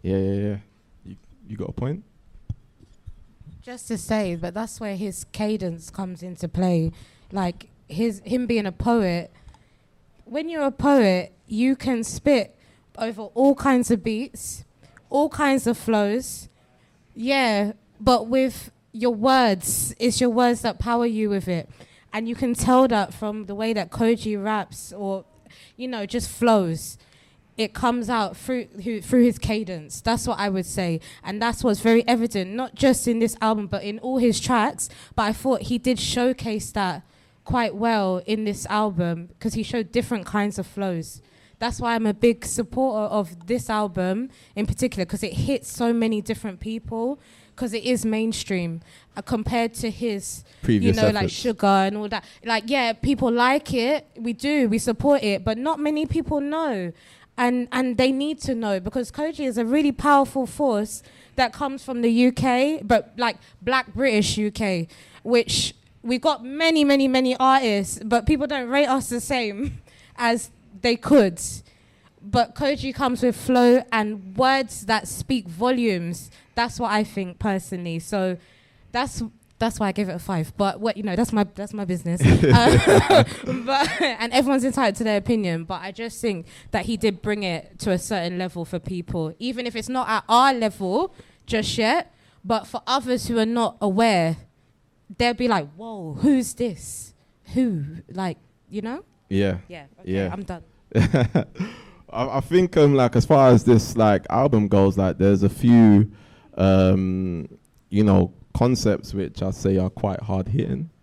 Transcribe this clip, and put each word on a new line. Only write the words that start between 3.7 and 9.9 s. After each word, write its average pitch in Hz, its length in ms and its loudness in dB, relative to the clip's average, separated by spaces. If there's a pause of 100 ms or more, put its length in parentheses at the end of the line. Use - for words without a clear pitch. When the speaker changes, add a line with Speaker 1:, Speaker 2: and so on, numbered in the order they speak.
Speaker 2:
to 220 100 -4
say, 202 380 -2
but 175 180 -8
that's 220 260 -10
where 202 160 -8
his 190 360 -8
cadence 190 580 -4
comes 185 320 -10
into 175 260 -10
play. 170 440 0 (400)
Like, 185 380 -6 (180)
his, 196 380 -4
him 247 200 -2
being 220 200 0
a 190 60 -4
poet, 185 600 0 (920)